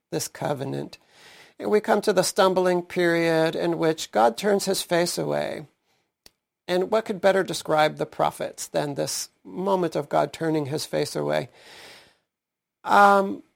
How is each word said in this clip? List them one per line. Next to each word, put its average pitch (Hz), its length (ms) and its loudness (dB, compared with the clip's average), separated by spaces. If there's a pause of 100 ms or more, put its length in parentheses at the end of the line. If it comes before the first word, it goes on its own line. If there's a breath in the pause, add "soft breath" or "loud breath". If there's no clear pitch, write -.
(100)
this 156 180 -6
covenant. 143 720 -8 (600 loud breath)
And 208 120 -6
we 208 100 4
come 208 220 2
to 208 100 0
the 185 100 2
stumbling 185 600 2
period 165 720 0
in 170 240 -2
which 160 340 -2
God 220 240 4
turns 202 280 0
his 190 180 -2
face 175 360 0
away. 147 480 -4 (1000)
And 185 240 -2
what 220 140 0
could 190 160 -6
better 190 220 4
describe 156 540 0
the 151 100 -4
prophets - 600 -4
than 147 280 -4
this - 360 -6 (140)
moment 185 520 -2
of 147 120 -4
God 151 240 0
turning 160 340 -2
his 151 200 -6
face 151 300 -4
away? 147 320 -2 (1400 loud breath)
Um, 202 580 4 (140)